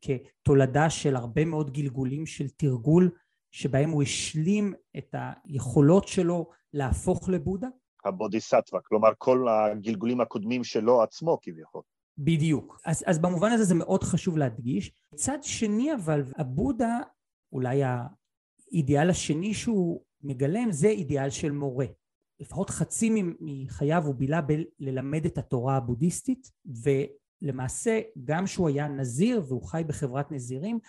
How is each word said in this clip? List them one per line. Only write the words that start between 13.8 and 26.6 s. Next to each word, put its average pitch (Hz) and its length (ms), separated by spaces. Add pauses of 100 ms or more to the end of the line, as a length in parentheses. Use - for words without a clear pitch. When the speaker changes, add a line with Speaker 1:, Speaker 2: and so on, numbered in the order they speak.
Speaker 1:
חשוב 165 340
להדגיש. 131 540 (200)
מצד 277 300
שני, 233 520
אבל, 156 300 (120)
הבודה, 226 600 (540)
אולי 127 300
האידיאל 139 1300
השני 180 440
שהוא 185 480 (200)
מגלם, 143 500
זה 156 160
אידיאל 143 420
של 147 220
מורה. 139 340 (540)
לפחות 180 300
חצי - 400
מ-, 196 300
מחייו 147 640
הוא 139 80
בילה 135 260
ב-, 151 220 (160)
ללמד 139 480
את - 120
התורה 131 380
הבודהיסטית, 135 760 (920)